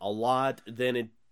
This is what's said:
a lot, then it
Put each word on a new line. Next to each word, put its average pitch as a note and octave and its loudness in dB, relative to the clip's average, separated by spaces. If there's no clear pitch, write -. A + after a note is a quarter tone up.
a G2+ -2
lot, B2+ 0
then B2 0
it A#2 -2